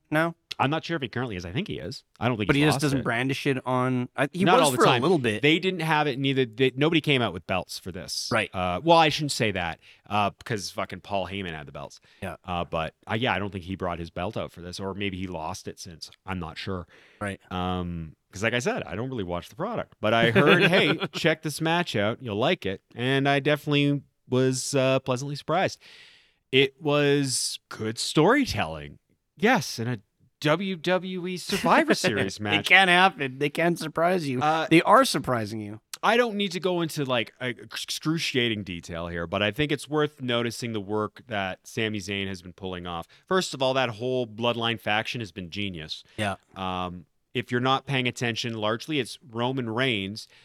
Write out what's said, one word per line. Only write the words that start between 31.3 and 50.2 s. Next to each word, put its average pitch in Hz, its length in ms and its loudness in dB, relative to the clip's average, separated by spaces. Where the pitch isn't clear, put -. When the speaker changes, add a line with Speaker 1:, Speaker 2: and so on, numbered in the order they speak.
Speaker 2:
Survivor 214 560 2
Speaker 1:
<laughs> - 20 4
Speaker 2:
Series 101 420 0
match. 104 220 0
Speaker 1:
It - 60 -4
can 185 240 6
happen. 175 500 4
They 147 100 2
can 165 280 0
surprise 165 500 0
you. 131 140 -2
Speaker 2:
Uh, 156 280 2
Speaker 1:
They 165 120 8
are 233 240 8
surprising 113 560 -2
you. 104 180 -10
Speaker 2:
I 214 140 4
don't 233 180 2
need 202 160 -2
to 180 80 -4
go 175 220 -2
into, 151 240 -4
like, 123 340 -2
ex-, 113 460 -8
excruciating 120 800 -2
detail 85 440 -8
here, 85 180 -4
but 98 160 -2
I 104 100 2
think 147 200 -2
it's 143 160 -6
worth 147 340 -2
noticing 120 520 -2
the 107 80 -4
work 104 460 -4
that 98 360 -4
Sami 110 360 -4
Zayn 98 280 -4
has 95 140 -10
been 90 100 -18
pulling 90 340 -8
off. 85 220 -8
First - 280 0
of 135 80 -4
all, 131 140 2
that 127 160 2
whole 123 360 -2
bloodline 117 540 -2
faction 110 400 -2
has 101 100 -10
been 90 180 -10
genius. 87 540 -8
Speaker 1:
Yeah. 101 180 -2
Speaker 2:
Um, 90 480 -6
if 123 160 -4
you're 123 120 0
not 131 240 0
paying 127 200 0
attention, 120 500 -4
largely 113 440 -2
it's - 180 -6
Roman 120 380 -2
Reigns 110 580 -2